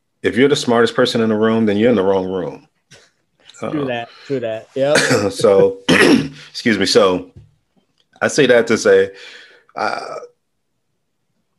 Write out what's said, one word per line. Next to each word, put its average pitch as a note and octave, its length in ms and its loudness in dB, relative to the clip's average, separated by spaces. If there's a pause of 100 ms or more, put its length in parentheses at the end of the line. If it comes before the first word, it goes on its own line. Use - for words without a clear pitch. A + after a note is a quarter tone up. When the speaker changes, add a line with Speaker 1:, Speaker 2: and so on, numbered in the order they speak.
(240)
Speaker 1:
if F#2+ 140 -2
you're C#3 120 4
the C#3+ 60 0
smartest A#2 400 0
person B2 260 0
in A2+ 80 -2
the A2 80 -2
room, A2+ 300 0
then G2+ 100 0
you're A2 120 2
in A#2+ 60 2
the F#2+ 80 0
wrong F#2+ 240 0
room. F#2 400 -10 (920)
Speaker 2:
True C#3+ 240 -8
Speaker 1:
Uh, C3+ 40 -6
Speaker 2:
that. A#2+ 220 -8 (160)
True C3+ 160 -6
that. A2 340 -6
Yep. C#3 220 0
Speaker 1:
<clears throat> G#2+ 340 0
so, G2 520 2
<clears throat> - 60 -2 (600)
excuse A2+ 280 -2
me. F#2+ 80 -2
So F#2 460 2 (880)
I G#2+ 60 0
say C#3 200 0
that A#2+ 200 2
to A2 100 0
say, G2 340 2 (640)
uh, - 400 -8 (1400)